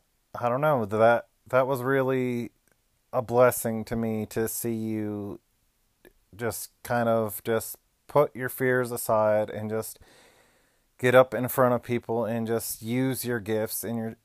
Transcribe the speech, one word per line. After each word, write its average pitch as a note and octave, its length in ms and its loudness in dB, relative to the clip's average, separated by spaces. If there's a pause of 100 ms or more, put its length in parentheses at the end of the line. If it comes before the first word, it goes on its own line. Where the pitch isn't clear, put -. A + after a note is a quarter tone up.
(400)
I A#2+ 100 -2
don't C3 120 -2
know, C#3+ 240 2
that, A2+ 420 4 (200)
that B2+ 200 2
was C3 140 -2
really B2+ 720 -2 (600)
a B2 100 -2
blessing A#2 640 2
to A#2+ 100 -6
me A2 320 -2
to A2+ 200 -2
see A#2 260 -6
you G#2+ 640 -6 (960)
just A2 360 -6 (120)
kind A#2+ 240 0
of A2+ 360 0
just A2+ 340 -2 (300)
put - 280 2
your B2+ 140 -6
fears B2+ 420 0
aside G#2+ 600 2
and G#2+ 180 -6
just A2 300 -6 (1040)
get B2+ 100 4
up B2+ 200 8
in B2 160 -2
front B2 240 2
of A#2 100 -2
people A#2 400 -2
and A2+ 240 -2
just A2+ 340 -4
use B2 440 -2
your A#2+ 160 -2
gifts A2 420 -4
and A2+ 140 -4
your, A2+ 280 -6